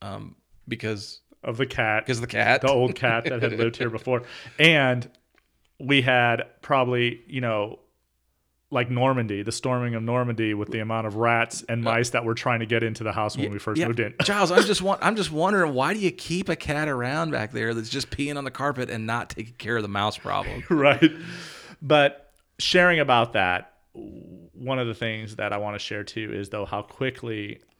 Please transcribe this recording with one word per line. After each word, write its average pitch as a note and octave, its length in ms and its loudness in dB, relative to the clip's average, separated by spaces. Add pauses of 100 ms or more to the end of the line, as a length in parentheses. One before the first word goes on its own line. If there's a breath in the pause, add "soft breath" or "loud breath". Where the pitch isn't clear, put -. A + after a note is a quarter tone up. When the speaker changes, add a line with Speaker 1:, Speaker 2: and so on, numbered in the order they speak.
Speaker 1:
um, G2+ 340 -12 (320)
because A2 520 -8 (240)
Speaker 2:
Of A#2 140 -6
the B2+ 80 0
cat. A2 400 0
Speaker 1:
because A#2+ 140 -2
of - 20 -4
the A#2+ 60 -6
cat. A#2 340 2
Speaker 2:
The C3 80 2
old B2 260 2
cat A#2 300 0
that B2+ 160 -2
had A2+ 180 0
lived A#2 160 0
here B2 140 -2
Speaker 1:
<laughs> A2 100 -6
Speaker 2:
before. A#2+ 240 -2 (340 loud breath)
And C#3 520 4 (680)
we C#3 220 4
had A#2+ 420 4 (180)
probably, B2 680 0
you C3 140 -8
know, A2 380 -2 (960)
like B2 160 0
Normandy, A#2+ 540 0
the A2 80 -6
storming B2 440 -2
of A2 80 -4
Normandy A#2 500 0
with G#2 180 -4
the A2+ 80 -4
amount A2 260 -2
of G#2 120 -4
rats A#2 500 2
and A#2 180 -2
Speaker 1:
Uh, A2+ 60 2
Speaker 2:
mice A#2 200 2
that A#2+ 120 0
were A2+ 120 0
trying A#2 260 0
to A2+ 40 -2
get A2+ 180 2
into A2+ 200 -4
the A2 80 -2
house G#2+ 240 -2
when C#3 120 -2
Speaker 1:
yeah, G#2 40 -4
Speaker 2:
we G2+ 80 -6
first G#2+ 220 -2
Speaker 1:
yeah. F3 60 0
Speaker 2:
moved A#2 120 -2
in. G#2 180 -2
<laughs> - 60 2
Speaker 1:
Giles, G3+ 260 2
I'm F3+ 140 6
just G3 180 2
wa-, F#3+ 200 0
I'm G#3+ 160 2
just E3+ 120 -2
wondering, E3 440 2
why C3+ 200 2
do G#3+ 60 -4
you F#3+ 120 2
keep F3+ 360 -4
a E3 80 0
cat D3+ 320 -2
around C#3+ 440 -2
back A#2 200 -4
there A#2 220 -2
that's A2+ 160 -4
just C3+ 220 -6
peeing C#3+ 260 -4
on C#3 80 -8
the C3 60 -8
carpet C3 380 -2
and A2 160 -6
not A2+ 260 -4
taking A2+ 240 -12
care A2+ 200 -4
of A2+ 80 0
the G2+ 60 -4
mouse G2+ 280 0
problem? G2 480 -4
Speaker 2:
<laughs> - 40 -20
Right. D3 420 6 (720 loud breath)
But D3 500 4 (280)
sharing F3 420 4
about A#2+ 320 4
that, F#2 400 0 (200)
one C3 840 -10
of A#2+ 80 -2
the A2+ 60 -6
things A2 420 -6
that G#2 160 -4
I G#2 60 -2
wanna G#2 220 -6
share G#2 260 -8
too A2 280 -8
is, G2 140 -6
though, G#2 180 -6
how G#2 160 -6
quickly A2 760 -8 (200)